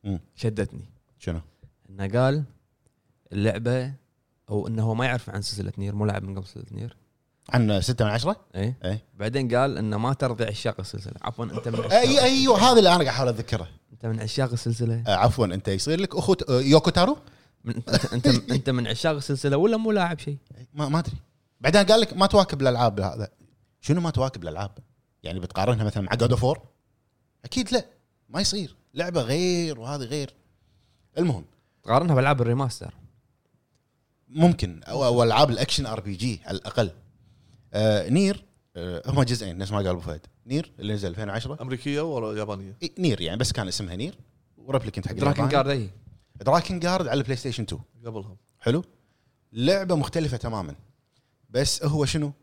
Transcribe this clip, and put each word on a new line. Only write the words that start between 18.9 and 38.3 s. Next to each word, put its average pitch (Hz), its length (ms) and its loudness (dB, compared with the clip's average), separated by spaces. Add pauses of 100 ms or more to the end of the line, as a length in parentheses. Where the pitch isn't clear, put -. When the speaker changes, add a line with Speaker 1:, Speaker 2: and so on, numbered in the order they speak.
Speaker 2:
السلسلة 139 420 -2
ولا 220 200 2
مو 220 140 -2
لاعب 175 280 -2
شيء؟ 143 180 -8 (360)
Speaker 1:
ما، 147 160 -4
ما 156 100 2
أدري. - 160 -4 (460)
بعدين 196 220 6
قال 220 180 8
لك 202 160 -2
ما 190 80 6
تواكب 185 360 4
الألعاب 120 380 4
هذا. 98 280 -4 (540)
شنو 170 200 2
ما 170 80 0
تواكب 127 340 -2
الألعاب؟ 87 280 -8 (520)
يعني 87 160 -6
بتقارنها 107 460 0
مثلا 104 180 -2
مع 87 80 -4
God 117 200 2
of 123 100 2
War؟ 120 180 0 (880)
أكيد 247 280 -4
لا، 233 120 0 (440)
ما 156 120 -6
يصير. 202 340 -4 (180)
لعبة 165 280 -2
غير 165 580 -2
وهذه 135 240 -8
غير. 139 300 -8 (840)
المهم. 139 280 0 (380)
Speaker 2:
تقارنها 147 320 4
بألعاب 131 260 4
الريماستر. 120 520 -2 (1300)
Speaker 1:
ممكن. 127 560 2
أو، 127 220 -2
أو 120 180 6
ألعاب 117 260 6
الأكشن 123 360 0
آر 110 140 -6
بي 98 160 -6
جي 107 300 -4
على 95 120 -6
الأقل. 98 340 -2 (840)
آه، 104 360 2
نير، 190 360 2 (300)